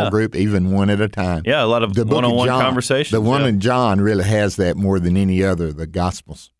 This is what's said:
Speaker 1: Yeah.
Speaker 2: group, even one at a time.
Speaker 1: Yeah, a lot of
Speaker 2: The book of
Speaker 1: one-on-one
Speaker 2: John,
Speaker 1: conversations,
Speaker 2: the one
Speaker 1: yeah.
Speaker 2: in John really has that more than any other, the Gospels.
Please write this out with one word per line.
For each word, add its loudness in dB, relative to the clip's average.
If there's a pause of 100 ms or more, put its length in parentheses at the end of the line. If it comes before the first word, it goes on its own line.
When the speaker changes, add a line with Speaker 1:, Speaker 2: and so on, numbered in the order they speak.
Speaker 1:
Yeah. -2
Speaker 2:
group, -2
even 0
one 2
at 0
a 0
time. -4
Speaker 1:
Yeah, 0
a 0
lot 0
of -2
Speaker 2:
The 0
book -2
of 2
Speaker 1:
one-on-one 2
Speaker 2:
John, 2
Speaker 1:
conversations, 0
Speaker 2:
the 0
one 2
Speaker 1:
yeah. 0
Speaker 2:
in 0
John 2
really 2
has 0
that 2
more 2
than 0
any 2
other, -2
the -10
Gospels. -6